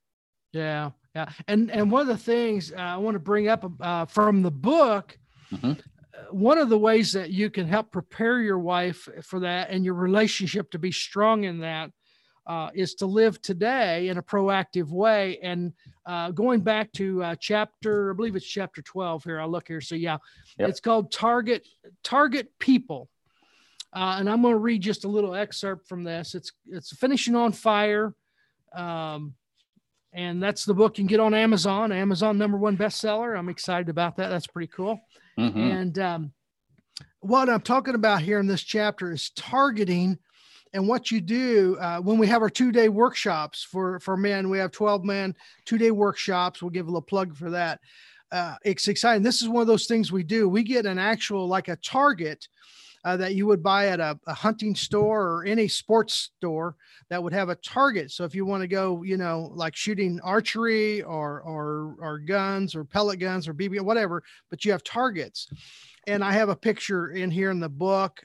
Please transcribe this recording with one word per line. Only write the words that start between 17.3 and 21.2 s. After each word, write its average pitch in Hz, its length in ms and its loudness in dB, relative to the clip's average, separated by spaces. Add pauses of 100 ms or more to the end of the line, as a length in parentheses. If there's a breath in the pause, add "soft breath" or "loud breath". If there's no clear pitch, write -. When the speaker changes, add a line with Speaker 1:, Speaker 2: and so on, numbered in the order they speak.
Speaker 1:
chapter, 208 720 -2
I 185 40 -6
believe 214 200 -4
it's 185 100 -8
chapter 185 380 -8
twelve 170 400 -6
here. 165 160 -6
I'll 160 100 -4
look 170 180 -4
here. 160 140 -8
So 165 140 -8
yeah, 165 220 -2 (420 soft breath)
Speaker 2:
Yep. 196 100 2
Speaker 1:
it's 185 100 -4
called 226 320 2
Target, 240 560 0 (360)